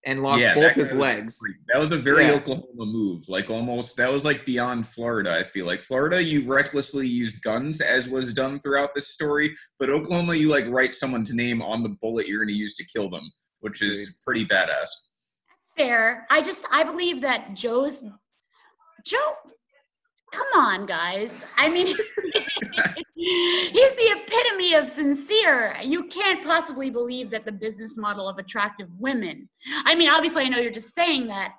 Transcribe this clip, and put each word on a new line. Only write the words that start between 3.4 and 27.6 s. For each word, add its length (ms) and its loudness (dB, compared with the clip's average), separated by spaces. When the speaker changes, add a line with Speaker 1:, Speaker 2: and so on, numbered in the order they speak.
Speaker 2:
almost, 480 -4
that 120 4
was, 140 0
like, 220 0
beyond 400 0
Florida, 500 -2
I 60 0
feel 240 -6
like. 160 -2
Florida, 420 0
you 260 0
recklessly 560 0
use 340 -2
guns, 420 -2
as 260 2
was 240 -4
done 280 -2
throughout 340 0
this 140 -6
story, 460 0
but 120 2
Oklahoma, 460 0
you, 120 4
like, 200 4
write 260 2
someone's 400 -2
name 260 0
on 220 -2
the 80 -2
bullet 260 -2
you're 160 -2
gonna 140 -2
use 200 -4
to 100 -12
kill 240 -4
them, 200 -12
which 240 -6
is 180 0
Speaker 1:
Agreed. 140 -12
Speaker 2:
pretty 220 -2
badass. 220 2
Speaker 3:
That's 360 -4
fair. 540 0
I 100 6
just, 320 -8
I 100 4
believe 380 -2
that 320 -2
Joe's, 500 -2
Joe, 140 -2
come 220 -4
on, 320 4
guys. 560 -4
I 100 6
mean, 200 2
<laughs> 60 0
he's 800 4
the 280 4
epitome 520 2
of 140 4
sincere. 920 2
You 220 -2
can't 400 -2
possibly 460 -2
believe 400 -4
that 140 -6
the 80 -8
business 440 -8